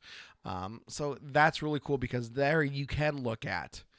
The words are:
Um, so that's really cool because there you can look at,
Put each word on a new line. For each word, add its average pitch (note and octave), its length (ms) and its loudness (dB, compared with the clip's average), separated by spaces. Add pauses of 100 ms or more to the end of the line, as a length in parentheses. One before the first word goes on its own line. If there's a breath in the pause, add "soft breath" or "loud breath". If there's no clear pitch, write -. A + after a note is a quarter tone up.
(460 loud breath)
Um, G2 420 -6
so D3 340 -4
that's D3 400 4
really D3+ 200 0
cool C#3 160 0
because B2 340 -2
there C#3+ 320 4
you C#3 240 -2
can D3 360 0
look A2+ 220 -4
at, F2 380 -6 (160 soft breath)